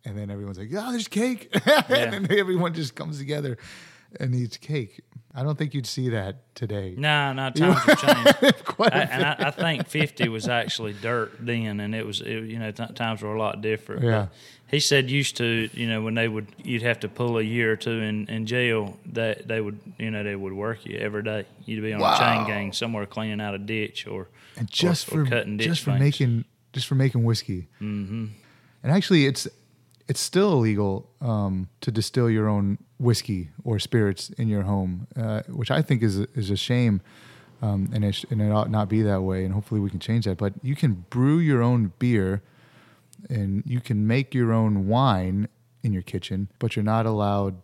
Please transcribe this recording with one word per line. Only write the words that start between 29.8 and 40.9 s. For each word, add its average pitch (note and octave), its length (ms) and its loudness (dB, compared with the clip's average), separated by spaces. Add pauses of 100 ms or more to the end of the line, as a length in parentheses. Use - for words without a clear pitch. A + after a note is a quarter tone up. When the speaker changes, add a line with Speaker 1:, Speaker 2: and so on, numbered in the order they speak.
Speaker 1:
it's C3+ 100 -2
still G3 320 2
illegal, G#2 580 2 (120)
um, G2+ 480 -2 (120)
to - 100 -4
distill A#2 380 2
your G#2+ 200 2
own G2+ 280 2 (220)
whiskey G2+ 500 0 (140)
or A2 160 0
spirits G#2 520 0
in A2+ 180 -2
your G#2 140 0
home, F#2+ 520 -2
uh, A2 280 -2
which - 280 -4
I C#3+ 100 4
think B2+ 220 2
is G2 160 2
a, G#2 160 -2
is G#2 140 -4
a G2 80 2
shame, A#2+ 420 2 (600)
um, G2+ 320 0
and G#2+ 100 0
it G2+ 120 2
sh-, - 140 -8
and A2 120 0
it G#2 100 2
ought G#2+ 180 2
not G#2+ 200 0
be A2 140 2
that G2 180 2
way. F#2 240 0
And F#2 80 -2
hopefully G#2+ 260 -2
we G2 100 0
can F2+ 100 -6
change A2+ 260 0
that. F#2+ 120 -2
But G2+ 240 -2
you C3+ 140 -2
can G2 340 0